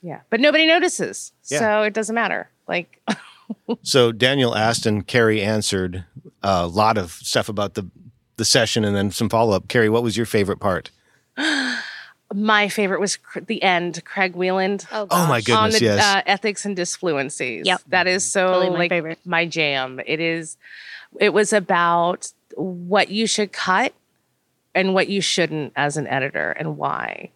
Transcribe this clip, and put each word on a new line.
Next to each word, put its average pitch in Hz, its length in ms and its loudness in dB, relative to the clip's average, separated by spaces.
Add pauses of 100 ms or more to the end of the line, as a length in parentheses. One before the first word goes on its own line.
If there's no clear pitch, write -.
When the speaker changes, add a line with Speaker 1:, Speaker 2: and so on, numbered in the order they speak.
Speaker 1:
Yeah. 170 280 -12
But 226 100 0
nobody 302 260 4
notices. 320 680 0 (160)
Speaker 2:
Yeah. 147 100 0
Speaker 1:
So 214 240 2
it 214 100 -2
doesn't 220 220 -4
matter. 214 340 -2 (180)
Like 170 340 -6 (460)
<laughs> - 360 -8
Speaker 2:
So 120 280 4
Daniel 123 440 2
asked 110 300 0
and 107 200 0
Carrie 110 360 2
answered 95 640 -2 (380)
a 92 240 2
lot 107 300 4
of 90 140 -4
stuff - 380 -2
about 101 240 -4
the, 95 140 -6 (500)
the 113 80 -2
session 113 400 2
and 101 100 0
then 101 160 0
some 110 180 -4
follow-up. 110 380 2
Carrie, 113 220 4
what 117 140 2
was 110 120 -2
your 113 120 0
favorite 98 320 0
part? 92 320 -2 (460)
Speaker 1:
<gasps> 262 40 -4 (920)
My 208 340 0
favorite 190 320 -2
was 196 160 -2
cr-, - 240 -14
the 185 240 -6
end, 175 400 0
Craig 185 320 -2
Wieland. 190 560 -2
Speaker 3:
Oh, 214 180 -6
Speaker 2:
Oh, 175 180 2
my 127 120 2
Speaker 3:
gosh. 113 160 2
Speaker 1:
On 110 140 4
Speaker 2:
goodness, - 100 2
Speaker 1:
the, 123 60 4
Speaker 2:
yes. 104 180 4
Speaker 1:
uh, 104 220 2
ethics 202 400 -2
and 202 120 -4
disfluencies. 139 880 -4
Speaker 3:
Yep. 185 220 2
Speaker 1:
That 180 180 2
is 185 240 0
so, 185 180 2
Speaker 3:
Totally 185 240 2
my 175 80 -2
Speaker 1:
like, 175 120 0
Speaker 3:
favorite. 165 340 -4
Speaker 1:
my 170 200 0
jam. 139 600 -2
It 151 140 -2
is, 165 380 -4 (640)
it 208 80 6
was 202 240 2
about 175 760 2 (260)
what 180 540 0
you 214 180 0
should 208 260 -2
cut 190 400 0 (840)
and 190 180 2
what 190 140 4
you 196 140 -2
shouldn't 156 560 -2
as 143 180 0
an 151 120 -4
editor 110 440 -2
and 156 260 -6
why. 60 580 -6